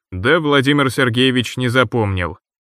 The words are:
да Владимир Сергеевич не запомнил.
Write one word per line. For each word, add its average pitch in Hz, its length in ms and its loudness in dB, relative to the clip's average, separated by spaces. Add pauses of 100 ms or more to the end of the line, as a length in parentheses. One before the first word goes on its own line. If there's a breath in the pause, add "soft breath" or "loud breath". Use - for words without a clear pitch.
(120)
да 117 280 0
Владимир 143 520 2
Сергеевич 127 680 0
не 127 100 -2
запомнил. 107 680 -2 (280)